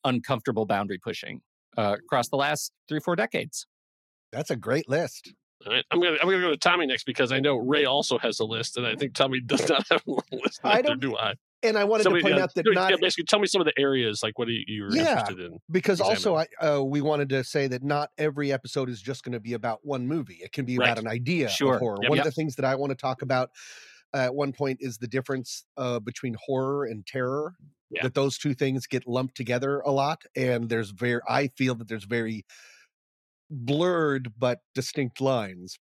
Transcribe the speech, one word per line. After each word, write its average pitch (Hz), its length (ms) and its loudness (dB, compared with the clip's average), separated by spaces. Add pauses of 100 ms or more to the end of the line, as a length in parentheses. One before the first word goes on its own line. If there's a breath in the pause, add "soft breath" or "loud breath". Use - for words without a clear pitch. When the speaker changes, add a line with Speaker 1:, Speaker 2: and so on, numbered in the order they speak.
Speaker 1:
uncomfortable 120 600 0
boundary 101 320 -2
pushing, - 420 -10 (380)
uh, 104 260 2
across - 240 0
the - 80 -2
last 143 360 -2 (160)
three, 156 120 -4
four 175 160 -2
decades. - 500 -4 (680)
Speaker 2:
That's 139 180 -6
a 147 60 0
great 117 320 -2
list. 147 440 -4 (320)
Speaker 3:
All 104 80 -4
right. 127 200 2
I'm 160 80 4
gonna, 175 200 4
I'm 175 80 4
gonna 190 120 4
go 180 100 2
to 147 60 2
Tommy 175 300 4
next 127 180 -2
because 127 260 0
I 131 80 2
know 139 180 2
Ray 139 280 2
also 135 340 2
has 113 220 -2
a 110 40 2
list, 113 320 -6
and 123 80 -2
I 113 120 -2
think 135 180 -4
Tommy 131 260 2
<laughs> 123 60 -12
does - 220 0
not 143 220 2
have 165 180 4
a - 20 -6 (260)
list, 127 280 -6
Speaker 2:
I 208 120 4
Speaker 3:
neither 254 120 4
Speaker 2:
don't, - 120 0
Speaker 3:
do 123 160 -2
I. 110 180 0 (280)
Speaker 2:
and 220 160 4
I 202 60 4
wanted 214 180 4
Speaker 3:
Somebody, 180 220 6
Speaker 2:
to - 60 4
point - 100 6
Speaker 3:
uh, - 40 2
Speaker 2:
out - 100 -4
that 165 100 0
Speaker 3:
do, 214 80 6
Speaker 2:
not 185 180 4
Speaker 3:
yeah, 190 100 6
basically, 175 260 0
tell 214 120 6
me 202 80 2
some 190 140 2
of 160 60 2
the 139 140 0
areas, 127 440 0
like, 110 160 -6
what 117 80 -2
you, 113 180 -4
you're 104 260 -4
Speaker 2:
Yeah, 302 280 2
Speaker 3:
interested 98 180 -4
in 85 200 -12 (120)
Speaker 2:
because 180 300 2
also 196 360 2
Speaker 3:
examining. 165 120 0 (120)
Speaker 2:
I, 165 60 2
uh, 147 140 4
we 139 200 0
wanted 147 280 2
to 135 160 0
say 139 240 0
that 127 160 -4
not 147 340 0
every 147 340 0
episode 131 380 -2
is 113 100 -8
just 127 220 -8
gonna 123 160 -6
be 113 140 -8
about 117 320 -4
one 131 240 -4
movie. 151 340 -4
It - 80 -16
can 143 140 -4
be 123 140 0
Speaker 3:
Right. 123 100 4
Speaker 2:
about 113 100 2
an 110 80 -4
idea 123 420 0
Speaker 1:
Sure. 131 260 4
Speaker 2:
of 113 60 2
horror. 110 220 0
Speaker 3:
Yep. 123 80 2
Speaker 2:
One 151 60 6
Speaker 1:
Yep. 139 100 2
Speaker 2:
of 151 60 0
the - 20 -12
things 156 220 -4
that 135 80 -2
I 135 100 2
wanna 135 220 -4
talk 127 260 -4
about, 127 280 0 (640 loud breath)
uh, - 40 -4
at 127 180 0
one 139 180 -2
point 135 280 -2
is 123 180 -8
the 123 80 -8
difference, 131 580 -4 (120)
uh, 123 240 -2
between 117 340 -6 (100)
horror 135 420 -2
and 107 200 -10
terror, 139 480 -4 (340)
Speaker 3:
Yeah. 85 140 -4
Speaker 2:
that 127 120 -2
those 139 220 2
two 147 180 -2
things 131 340 -2
get 127 180 -4
lumped 127 300 -2
together 127 420 -2
a 139 140 0
lot, 139 320 0 (100)
and 123 340 0
there's 113 220 -2
ver-, 120 380 0
I 131 180 2 (100)
feel 127 200 2
that 113 100 -12
there's 107 180 -8
very 113 400 -2 (1120 loud breath)
blurred 143 840 0
but 123 220 0 (140)
distinct 131 460 -4
lines 101 640 -2